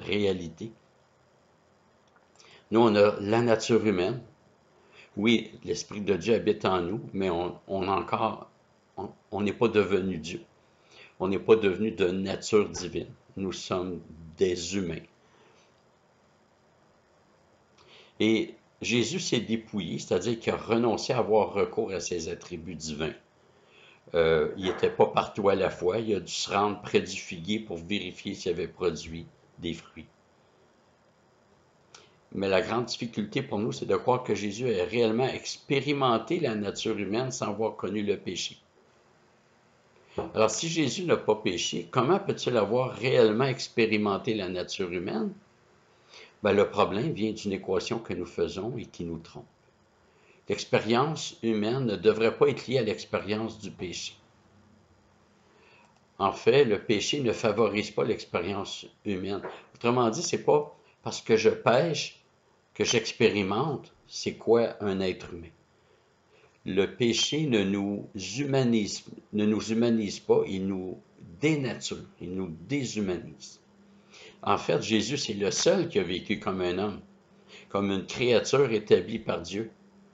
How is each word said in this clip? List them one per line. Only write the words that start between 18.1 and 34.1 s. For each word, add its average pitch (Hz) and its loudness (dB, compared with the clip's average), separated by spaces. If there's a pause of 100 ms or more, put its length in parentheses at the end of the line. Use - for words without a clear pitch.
Et 107 2 (260)
Jésus 117 0
s'est 127 0
dépouillé, 104 -4
c'est-à-dire 113 0
qu'il 110 -2
a 90 -2
renoncé 113 0
à 123 -2
avoir 98 4
recours 98 0
à 90 -2
ses 82 -6
attributs 82 -10
divins. 78 -6 (1000)
Euh, 80 4
il 95 -4
n'était 90 0
pas - 4
partout 98 0
à 98 6
la 92 2
fois. 90 0
Il 110 0
a 92 -2
dû 85 -10
se - -6
rendre 101 0
près - 2
du 90 -6
figuier 98 -6
pour 101 -10
vérifier 92 -6
s'il 90 -4
avait 82 -4
produit 82 -4 (360)
des 85 -4
fruits. 82 -16 (2250)
Mais 98 -2
la 95 4
grande 117 -2
difficulté 117 -4
pour 120 -4
nous, 123 -2
c'est 123 -8
de 147 2
croire 127 0